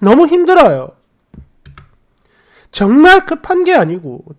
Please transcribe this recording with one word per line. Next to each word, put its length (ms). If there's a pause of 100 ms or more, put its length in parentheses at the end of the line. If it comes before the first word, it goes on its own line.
너무 240
힘들어요. 640 (1800)
정말 540
급한 400
게 100
아니고 500 (140)